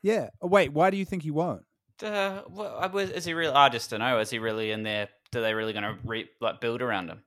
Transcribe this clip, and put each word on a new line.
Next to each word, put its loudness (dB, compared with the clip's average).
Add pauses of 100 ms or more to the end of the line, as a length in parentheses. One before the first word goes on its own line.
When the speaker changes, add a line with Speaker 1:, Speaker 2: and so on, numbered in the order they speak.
Speaker 1:
Yeah. 0 (140)
Oh, -4
wait. 4
Why 6
do -2
you -2
think -6
he -4
won't? -2 (380)
Speaker 2:
Uh, -4
well, -10
I 0
was, -2
is -6
he -4
really? 0
I 10
just -6
don't -4
know. 2
Is 0
he -6
really -2
in -4
there? -4 (240)
Do -2
they 2
really -2
gonna -4
re-, -6 (120)
like, -2
build -2
around -2
him? -16